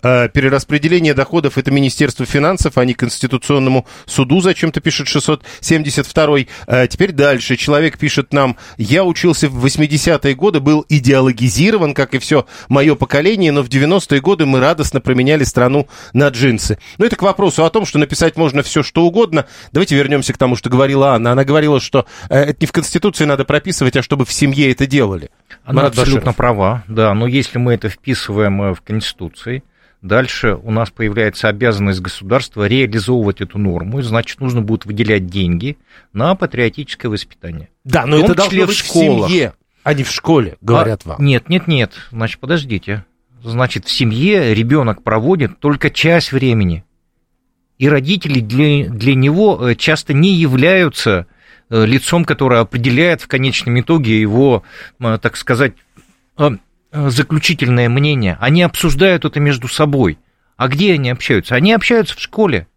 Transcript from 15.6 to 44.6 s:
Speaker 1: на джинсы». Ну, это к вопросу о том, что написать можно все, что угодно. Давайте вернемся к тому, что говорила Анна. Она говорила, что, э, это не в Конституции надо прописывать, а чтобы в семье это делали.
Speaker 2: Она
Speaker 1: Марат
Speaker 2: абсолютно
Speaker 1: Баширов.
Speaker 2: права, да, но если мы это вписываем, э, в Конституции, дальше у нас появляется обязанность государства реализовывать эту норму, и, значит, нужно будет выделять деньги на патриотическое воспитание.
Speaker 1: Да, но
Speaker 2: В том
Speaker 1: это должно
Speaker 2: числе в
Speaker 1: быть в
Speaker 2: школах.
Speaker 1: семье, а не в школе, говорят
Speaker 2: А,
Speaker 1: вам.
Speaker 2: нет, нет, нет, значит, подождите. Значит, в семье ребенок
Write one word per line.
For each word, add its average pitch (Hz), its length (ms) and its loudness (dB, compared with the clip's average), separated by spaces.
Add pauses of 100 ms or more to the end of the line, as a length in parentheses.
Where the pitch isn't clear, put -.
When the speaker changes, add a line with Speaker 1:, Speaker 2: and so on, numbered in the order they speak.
Speaker 1:
на 139 160 4
джинсы». 120 400 0 (300)
Ну, 202 60 2
это 233 100 0
к - 80 -6
вопросу 185 420 2
о 165 60 2
том, 220 120 0
что - 140 -4
написать 156 400 0
можно 143 240 0
все, 147 220 -2
что - 200 0
угодно. 170 420 0 (260)
Давайте 160 240 0
вернемся 139 380 0
к - 40 -6
тому, 127 180 2
что 117 140 -6
говорила 135 460 2
Анна. 117 160 0
Она 135 120 2
говорила, 147 360 2
что, - 260 -2 (240)
э, - 120 0
это 143 200 -2
не 156 60 0
в - 40 -8
Конституции 170 540 -2
надо 139 180 0
прописывать, 147 540 0
а 127 60 0
чтобы 139 200 -2
в - 80 -6
семье 139 400 2
это 139 140 0
делали. 107 460 -2 (340)
Speaker 2:
Она 139 160 0
Speaker 1:
Марат 139 120 2
Speaker 2:
абсолютно 127 260 2
Speaker 1:
Баширов. 120 160 -2
Speaker 2:
права, 110 520 0
да, 110 280 2
но 113 100 0
если 127 320 -2
мы 123 160 0
это 110 160 -4
вписываем, 104 720 -2
э, 95 140 -2
в - 80 -18
Конституции, 110 800 -8 (400)
дальше 110 580 0
у 113 80 -12
нас 110 220 -2
появляется 110 580 -2
обязанность 101 520 0
государства 101 640 -4
реализовывать 113 760 -2
эту 98 160 -10
норму, 95 420 -4
и, 135 40 -4
значит, 113 360 -4
нужно 123 220 -2
будет 107 240 -4
выделять 104 400 0
деньги 90 500 -2 (380)
на 143 220 0
патриотическое 123 760 -4
воспитание. - 600 -10 (140)
Speaker 1:
Да, 131 220 0
но 147 120 2
Speaker 2:
В 151 40 4
том - 100 4
Speaker 1:
это 175 40 2
должно 190 160 0
Speaker 2:
числе 190 140 2
в - 20 -2
Speaker 1:
быть 202 100 -2
в - 80 -6
Speaker 2:
школах. 123 440 2
Speaker 1:
семье, 165 240 0 (300)
а 147 120 0
не 135 80 -2
в - 80 -6
школе, 135 500 0
говорят 113 440 0
Speaker 2:
А, 95 40 -14
Speaker 1:
вам. 143 160 -2
Speaker 2:
нет, 131 240 0
нет, 175 180 0
нет, 135 260 0 (180)
значит, 113 280 -6
подождите. 123 680 -6 (360)
Значит, 117 440 -4
в - 40 -14
семье 131 640 0
ребенок 117 480 0